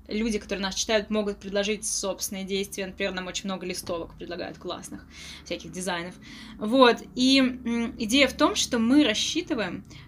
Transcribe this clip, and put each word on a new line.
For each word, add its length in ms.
люди, 320
которые 240
нас 120
читают, 340
могут 300
предложить 480
собственные 580
действия. 420
Например, 280
нам 120
очень 200
много 200
листовок 520
предлагают 400
классных, 480
всяких 280
дизайнов. 420
Вот. 400
И, 240
м, 600
идея 300
в 60
том, 200
что 240
мы 240
рассчитываем, 800